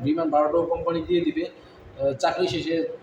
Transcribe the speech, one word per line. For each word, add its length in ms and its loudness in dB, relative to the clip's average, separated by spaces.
বিমান 300 0
ভাড়াটাও 320 4
কোম্পানি 400 -2
দিয়ে 180 2
দিবে। 280 -2
আহ, 640 -6
চাকরি 360 0
শেষে 540 -2